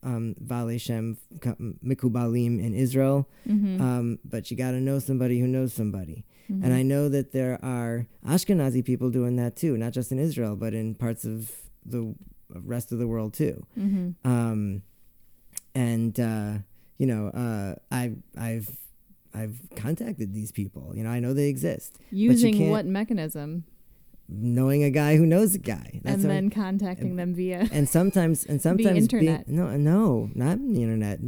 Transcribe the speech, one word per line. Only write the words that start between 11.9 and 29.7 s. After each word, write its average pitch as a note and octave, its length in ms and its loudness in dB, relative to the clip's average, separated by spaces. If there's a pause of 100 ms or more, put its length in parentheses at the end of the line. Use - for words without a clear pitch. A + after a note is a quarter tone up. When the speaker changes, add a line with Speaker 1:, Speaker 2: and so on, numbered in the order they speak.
Speaker 1:
rest A#2 420 -8
of A#2 80 -4
the A#2+ 80 -2
world A2 260 -4
too. - 320 -4 (120)
Speaker 2:
Mm-hmm. F#3 520 -2
Speaker 1:
Um, A2 540 0 (920)
and, A#2 460 0
uh, A2 340 -2 (460)
you C#3 80 2
know, G#2+ 220 -2
uh, G#2+ 460 -4 (160)
I've, B2 260 -4 (200)
I've, A2+ 320 -6 (640)
I've A2 240 -8 (180)
contacted C3+ 600 -6
these G#2 160 -6
people. F#2+ 440 -8
You A2 80 -6
know, A2+ 60 -4
I A#2+ 100 -2
know B2 140 -2
they C#3+ 140 2
exist. - 500 -4
But - 200 -16
you A3 120 4
Speaker 2:
Using A#3 260 6
Speaker 1:
can't G3+ 140 4
Speaker 2:
what - 160 2
mechanism? E3+ 760 -4 (680)
Speaker 1:
Knowing B2+ 540 2
a C#3+ 60 4
guy D3 280 4
who E3 80 8
knows F3+ 300 6
a - 40 -4
guy. - 440 -8
That's G3+ 120 0
Speaker 2:
And G3 100 2
Speaker 1:
how G3 40 4
I F#3+ 60 2
Speaker 2:
then F#3+ 140 2
contacting G3 640 -2
Speaker 1:
and F3+ 80 -4
Speaker 2:
them F3+ 140 -2
via F#3 360 -2
<laughs> - 20 -6
Speaker 1:
and D3 180 2
sometimes, E3+ 560 4
and C#3+ 140 0
Speaker 2:
the - 20 -4
Speaker 1:
sometimes F#3 460 6
be-, B3 100 2
Speaker 2:
internet. D#3+ 320 2
Speaker 1:
no, D3+ 260 0